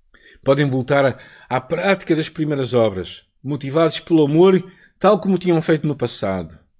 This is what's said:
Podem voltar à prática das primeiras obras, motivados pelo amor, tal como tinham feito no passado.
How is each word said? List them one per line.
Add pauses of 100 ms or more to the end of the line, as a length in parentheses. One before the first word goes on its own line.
(440)
Podem
voltar (300)
à
prática
das
primeiras
obras, (160)
motivados
pelo
amor, (280)
tal
como
tinham
feito
no
passado. (220)